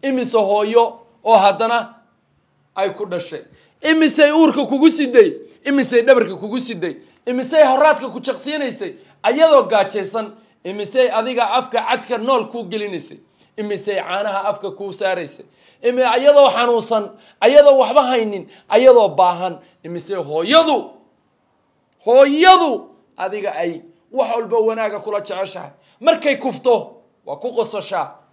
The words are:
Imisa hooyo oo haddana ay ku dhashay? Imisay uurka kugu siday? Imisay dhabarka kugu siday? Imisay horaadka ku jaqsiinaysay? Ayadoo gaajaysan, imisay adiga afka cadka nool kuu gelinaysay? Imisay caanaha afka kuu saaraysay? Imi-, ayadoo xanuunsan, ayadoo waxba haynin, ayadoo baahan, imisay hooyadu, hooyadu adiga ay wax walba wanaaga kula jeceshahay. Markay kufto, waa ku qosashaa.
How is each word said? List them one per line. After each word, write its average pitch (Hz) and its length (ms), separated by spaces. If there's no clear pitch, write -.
Imisa 247 360
hooyo 214 460
oo 220 120
haddana 233 580
ay 196 140
ku 208 160
dhashay? 175 360
Imisay 311 500
uurka 302 340
kugu 277 240
siday? 247 400
Imisay 247 380
dhabarka 233 340
kugu 214 240
siday? 175 340
Imisay 254 380
horaadka 277 480
ku 240 80
jaqsiinaysay? 262 720
Ayadoo 277 400
gaajaysan, 208 760
imisay 208 460
adiga 226 400
afka 233 320
cadka 240 360
nool 233 300
kuu 233 160
gelinaysay? 196 540
Imisay 208 400
caanaha 196 480
afka 202 260
kuu 196 220
saaraysay? 180 540
Imi-, 247 220
ayadoo 269 460
xanuunsan, 226 600
ayadoo 277 380
waxba 262 240
haynin, 226 460
ayadoo 233 400
baahan, 175 500
imisay 175 320
hooyadu, 202 720
hooyadu 294 640
adiga 196 380
ay 170 280
wax 240 180
walba 233 280
wanaaga 220 420
kula 208 200
jeceshahay. 185 500
Markay 302 360
kufto, 233 680
waa 139 100
ku 233 160
qosashaa. 202 640